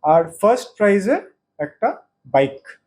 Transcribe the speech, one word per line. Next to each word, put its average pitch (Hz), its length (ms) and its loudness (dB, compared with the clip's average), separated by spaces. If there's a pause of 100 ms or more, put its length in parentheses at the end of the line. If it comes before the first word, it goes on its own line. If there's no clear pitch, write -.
আর 165 220 2 (160)
ফার্স্ট 240 360 0
প্রাইজে 202 400 0 (420)
একটা 220 380 -6 (300)
বাইক। 135 420 -2 (180)